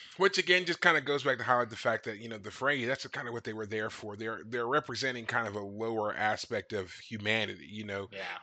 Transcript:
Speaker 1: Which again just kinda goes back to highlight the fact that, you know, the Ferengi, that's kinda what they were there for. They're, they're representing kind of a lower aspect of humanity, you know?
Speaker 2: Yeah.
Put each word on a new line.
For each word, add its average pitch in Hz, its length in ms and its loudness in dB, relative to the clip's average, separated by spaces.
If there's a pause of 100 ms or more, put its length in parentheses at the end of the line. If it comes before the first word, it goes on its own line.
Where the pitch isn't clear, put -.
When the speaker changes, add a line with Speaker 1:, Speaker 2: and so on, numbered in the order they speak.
(180)
Speaker 1:
Which 190 180 6
again 180 300 4
just - 160 0
kinda 160 180 8
goes 139 240 0
back 131 140 4
to 113 60 -4
highlight 120 260 4
the 110 60 -10
fact 113 280 0
that, 107 140 -6
you 117 100 -10
know, 113 80 -8
the 104 140 -12
Ferengi, 131 360 0
that's 131 200 -2
kinda 123 260 -8
what 117 120 -6
they 110 100 -4
were 110 120 -6
there 107 220 -2
for. 107 260 -10
They're, 110 320 -6
they're 117 220 0
representing 127 560 0
kind 117 240 0
of 101 80 -4
a 104 40 -4
lower 104 540 -2
aspect 107 600 0
of 92 180 -4
humanity, 104 720 -2
you 107 180 -10
know? 98 280 -4
Speaker 2:
Yeah. 98 80 -8 (220)